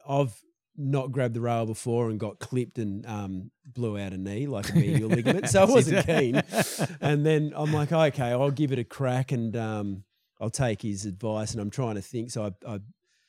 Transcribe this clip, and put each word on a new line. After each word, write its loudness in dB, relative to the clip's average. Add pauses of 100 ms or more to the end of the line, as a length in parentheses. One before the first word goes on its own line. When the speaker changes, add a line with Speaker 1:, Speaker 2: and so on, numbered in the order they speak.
Speaker 1:
I've 0 (380)
not 0
grabbed 0
the -2
rail 0
before 0
and -2
got -6
clipped -4
and, -4
um, -8 (160)
blew -6
out -6
a -8
knee, -4
like -6
a -2
medial 4
Speaker 2:
<laughs> -
Speaker 1:
ligament. 2
So 6
I 10
Speaker 2:
That's 6
Speaker 1:
wasn't 4
Speaker 2:
it. 2
Speaker 1:
keen. 0 (100)
Speaker 2:
<laughs> -20
Speaker 1:
And 2
then 4
I'm 0
like, 2
"Okay, 2
I'll 2
give 0
it 0
a -4
crack." -2
And, -2
um, -4 (360)
I'll -4
take 0
his -6
advice. -4
And -6
I'm -4
trying -4
to -8
think. -8
So -6
I, -10
I -8 (480)